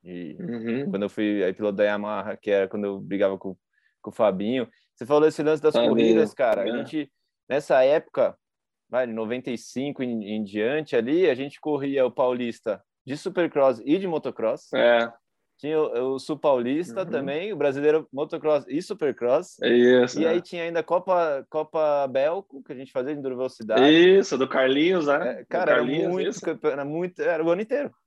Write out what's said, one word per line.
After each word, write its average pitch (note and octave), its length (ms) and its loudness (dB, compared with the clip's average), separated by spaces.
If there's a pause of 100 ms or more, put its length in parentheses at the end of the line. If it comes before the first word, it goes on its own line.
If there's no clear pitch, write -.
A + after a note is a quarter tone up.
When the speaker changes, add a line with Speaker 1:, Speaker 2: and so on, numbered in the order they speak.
Speaker 1:
E F2 360 -12
Speaker 2:
Uhum. A#2 500 -6
Speaker 1:
quando G2 140 -4
eu G2 60 -4
fui G#2 340 -2
aí F#2 80 0
piloto G#2 240 -4
da G#2 80 2
Yamaha, G#2 520 -4
que - 140 -6
era G2 180 4
quando G#2 160 -6
eu G2 140 -4
brigava G2 400 0
com, F#2+ 180 -10 (440)
com G#2+ 100 -12
o - 40 -18
Fabinho. A2 540 0 (260)
Você A#2 120 -12
falou D3 160 4
desse D#3 200 2
lance D3+ 200 0
das D#3 120 2
Speaker 2:
Fabinho, A#2 180 4
Speaker 1:
corridas, A2+ 420 4
cara. A2 280 0
A G2+ 60 -2
Speaker 2:
é. A2+ 100 -4
Speaker 1:
gente, C#3 320 -8 (380)
nessa C3 360 2
época, C#3 520 2 (520)
vai, B2+ 180 -2
em A2+ 60 -8
noventa A2+ 380 -4
e A#2 80 -4
cinco C#3 440 -6
em, A#2 220 -4 (120)
em A2 80 -2
diante A#2+ 520 -2
ali, D3+ 320 2
a C3+ 60 2
gente C3 260 -10
corria C#3 460 0
o A#2+ 40 0
Paulista A#2+ 720 -4 (240)
de C3+ 100 -8
Supercross D3 680 0
e D3 140 2
de G3 80 -4
motocross. C3+ 680 -4
Speaker 2:
É. A#2+ 380 4 (480)
Speaker 1:
Tinha D#3 220 -2
o, B2+ 340 -2
o C3+ 40 -6
Sul D3+ 180 -6
Paulista D3+ 680 0
Speaker 2:
Uhum. E3+ 60 -10
Speaker 1:
também, D3+ 420 -4
o F3+ 40 -8
Brasileiro D3 560 0
Motocross D3+ 540 -2
e D3 160 -4
Supercross. C#3 800 -2
Speaker 2:
É A#2+ 60 0
isso, B2 520 6
Speaker 1:
E D#3+ 60 2
aí E3+ 120 2
Speaker 2:
é. - 20 0
Speaker 1:
tinha E3+ 240 -10
ainda E3+ 160 -2
a - 20 -4
Copa, E3+ 680 0
Copa D3+ 600 -2
Belco, D3 560 -2
que - 80 -16
a - 40 -12
gente C3+ 140 -16
fazia C3+ 220 -4
de D3 80 -8
enduro C3 160 -6
velocidade. B2 480 0
Speaker 2:
Isso, F3 520 6
do C3 120 0
Carlinhos, D3 580 2
né? C#3+ 320 0
Speaker 1:
É, B2+ 40 -16
Speaker 2:
Do - 40 -20
Speaker 1:
cara, F3+ 240 -2
era B2 100 4
Speaker 2:
Carlinhos, D#3 320 -2
Speaker 1:
muito F#3+ 180 -2
Speaker 2:
isso. - 100 -12
Speaker 1:
campe-, D#3 260 -6
era C#3 180 -2
muito, E3 380 -6
era D#3+ 220 0
o E3 40 2
ano F3+ 140 0
inteiro C4+ 320 -4 (120)